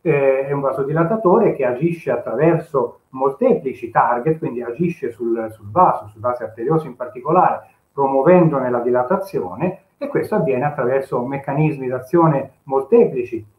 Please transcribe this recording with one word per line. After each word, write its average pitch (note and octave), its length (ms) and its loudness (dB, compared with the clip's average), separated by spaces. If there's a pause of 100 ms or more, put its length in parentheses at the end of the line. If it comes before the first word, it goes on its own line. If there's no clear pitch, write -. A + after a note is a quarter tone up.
Eh, C3+ 460 2
è C#3+ 60 -4
un C3+ 80 -2
vasodilatatore D#3+ 920 2
che C3+ 140 -2
agisce C#3+ 440 -2
attraverso C3 880 0 (100)
molteplici C3+ 800 -2
target, - 480 0
quindi B2 240 -6
agisce B2 480 -4
sul, A#2 400 -4
sul G#2 200 -18
vaso, C#3 380 2
sul G#2+ 140 -20
vaso A#2+ 200 -2
arterioso C3+ 440 -2
in A#2+ 100 -14
particolare, D3+ 720 0 (240)
promuovendone C#3 800 4
la B2 100 -2
dilatazione, B2 1000 -4 (160)
e C#4 100 -8
questo A#3 280 -2
avviene C3+ 280 0
attraverso C3+ 580 -2
meccanismi C#3 640 -2
d'azione C3+ 680 0 (100)
molteplici. C3+ 840 0 (120)